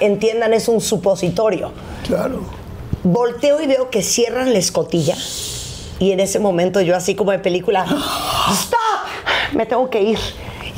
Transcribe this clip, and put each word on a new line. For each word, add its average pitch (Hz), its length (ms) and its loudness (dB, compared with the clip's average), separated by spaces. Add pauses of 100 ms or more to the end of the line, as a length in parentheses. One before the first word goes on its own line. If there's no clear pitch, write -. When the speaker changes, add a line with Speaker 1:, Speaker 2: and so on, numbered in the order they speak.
Speaker 1:
entiendan, 220 540 2
es 220 140 2
un 226 120 4
supositorio. 190 920 0 (340)
Speaker 2:
Claro. - 340 -2 (640)
Speaker 1:
Volteo 240 560 4
y 320 60 -2
veo 262 240 2
que 202 120 0
cierran 240 500 2
la 208 60 6
escotilla. 170 580 0 (840)
Y 190 140 4
en 185 80 2
ese 196 180 0
momento 185 420 2
yo 175 160 4
así 180 180 0
como 196 180 2
de 190 60 2
película, 180 460 0
<gasps> - 680 -2
"Stop, - 1000 -2
me 226 120 0
tengo 254 240 0
que 214 120 2
ir". 208 160 2 (600)